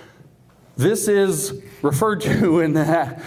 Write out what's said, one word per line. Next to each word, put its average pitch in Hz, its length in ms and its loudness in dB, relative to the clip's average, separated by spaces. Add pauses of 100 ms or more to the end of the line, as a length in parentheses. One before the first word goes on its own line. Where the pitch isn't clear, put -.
(800)
This 208 300 0
is 190 520 0 (200)
referred 156 400 0
to 165 400 2
<laughs> - 0 -
in 156 100 0
the, 156 560 -2